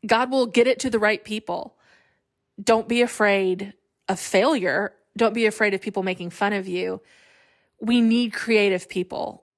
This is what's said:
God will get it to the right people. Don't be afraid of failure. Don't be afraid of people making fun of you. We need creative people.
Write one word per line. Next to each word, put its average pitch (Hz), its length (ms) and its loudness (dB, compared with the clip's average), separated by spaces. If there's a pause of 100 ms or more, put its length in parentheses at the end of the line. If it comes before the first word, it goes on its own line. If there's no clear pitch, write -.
God 233 260 2
will 269 140 2
get 233 220 4
it 262 120 0
to 262 100 -2
the 220 100 0
right 208 240 0
people. 214 540 -10 (840)
Don't 226 260 2
be 240 140 2
afraid 196 720 0 (360)
of 190 100 -2
failure. 196 720 0 (220)
Don't 220 180 2
be 226 120 0
afraid 214 280 0
of 190 80 -4
people 196 220 -6
making 180 280 -6
fun 202 220 -2
of 196 140 -4
you. 185 340 -6 (800)
We 233 220 2
need 226 320 2
creative 202 560 0
people. - 560 -6 (120)